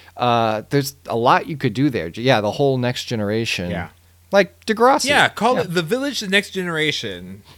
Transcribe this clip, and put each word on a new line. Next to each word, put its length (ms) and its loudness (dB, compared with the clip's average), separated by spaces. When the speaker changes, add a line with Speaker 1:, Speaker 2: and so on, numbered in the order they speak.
Speaker 1:
uh, 540 2
there's 260 -2
a 100 -4
lot 300 4
you 100 -6
could 160 0
do 160 2
there. 200 -4
Yeah, 320 2
the 100 0
whole 260 2
next 280 -2
generation. 640 -2
Speaker 2:
Yeah. 180 -6
Speaker 1:
Like 340 0
Degrassi. 400 2
Speaker 2:
Yeah, 240 4
call 260 0
Speaker 1:
Yeah. 60 0
Speaker 2:
it 120 -6
The 80 0
Village, 380 -4
The 80 -8
Next 240 0
Generation, 920 -4